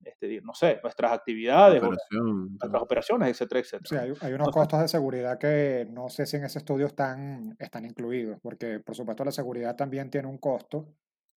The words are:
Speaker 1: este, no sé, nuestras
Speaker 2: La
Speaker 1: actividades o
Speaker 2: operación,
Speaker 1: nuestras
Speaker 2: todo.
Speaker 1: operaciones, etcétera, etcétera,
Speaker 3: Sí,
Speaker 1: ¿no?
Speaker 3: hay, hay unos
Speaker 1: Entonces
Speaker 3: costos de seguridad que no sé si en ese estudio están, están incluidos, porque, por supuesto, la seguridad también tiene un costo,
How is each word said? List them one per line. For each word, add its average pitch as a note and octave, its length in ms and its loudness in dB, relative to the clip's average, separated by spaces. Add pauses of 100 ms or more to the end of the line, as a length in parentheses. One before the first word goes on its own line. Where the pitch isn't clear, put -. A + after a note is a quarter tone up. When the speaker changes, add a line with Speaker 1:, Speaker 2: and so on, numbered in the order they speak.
Speaker 1:
este, G#2 380 -10
no A#2 120 -14
sé, D#3+ 300 4
nuestras A#2 280 0
Speaker 2:
La A#2 40 2
Speaker 1:
actividades B2 640 8
o A#2 60 2
Speaker 2:
operación, G#2 600 -2
Speaker 1:
nuestras G2+ 220 -8
Speaker 2:
todo. A#2 120 0
Speaker 1:
operaciones, C3 460 2
etcétera, B2 320 -2
etcétera, - 280 -12
Speaker 3:
Sí, D#3+ 60 -4
Speaker 1:
¿no? C3 60 -2
Speaker 3:
hay, B2 80 -4
hay C3+ 240 -6
unos C#3+ 140 2
Speaker 1:
Entonces C#3+ 60 0
Speaker 3:
costos D3+ 280 4
de D#3+ 80 2
seguridad B2+ 500 -2
que C#3+ 500 2
no B2 200 -10
sé C#3+ 160 -4
si D3 120 -4
en C#3+ 60 -4
ese C#3+ 160 -8
estudio C#3+ 260 0
están, C3+ 720 -6
están A#2 260 -10
incluidos, A#2 560 -6
porque, A2 380 -8
por A2 160 -12
supuesto, A#2 280 -6
la C#3+ 80 -2
seguridad A#2+ 440 -6
también C3+ 340 -6
tiene C3+ 180 -4
un C3+ 100 -10
costo, D3 560 -4 (440)